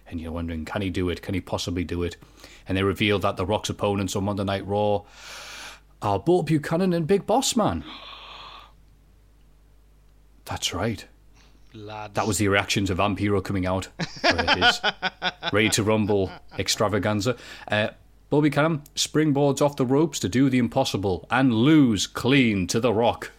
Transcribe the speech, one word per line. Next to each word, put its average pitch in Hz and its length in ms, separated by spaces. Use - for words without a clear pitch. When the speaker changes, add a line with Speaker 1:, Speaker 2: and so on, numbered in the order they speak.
Speaker 1:
and 87 100
you're 80 140
wondering, 82 320
can 101 160
he 95 80
do 90 200
it? 85 120
Can - 140
he 90 40
possibly 87 460
do 87 180
it? 85 140
And 95 100
they 95 60
reveal 101 360
that 98 180
The 95 80
Rock's - 240
opponents 101 480
on 98 80
Monday 101 180
Night 98 240
Raw 104 360
are 101 180
Bull 170 240
Buchanan 160 480
and 170 160
Big 196 180
Boss 240 300
Man. 127 300
That's - 280
right. 98 320
Speaker 2:
Lads. 107 420
Speaker 1:
That 110 120
was 107 120
the 104 80
reaction 98 400
to 95 80
Vampiro 98 480
coming 95 220
out 95 200
for - 360
his 202 240
<laughs> 175 380
Ready 110 160
to - 140
Rumble 101 480
extravaganza. 104 800
Uh, 107 220
Bull 147 120
Buchanan 147 400
springboards 147 680
off 147 140
the 135 100
ropes 143 340
to 104 100
do 127 200
the 127 80
impossible 113 720
and 127 240
lose 123 540
clean 120 600
to 117 120
The 113 140
Rock. 107 460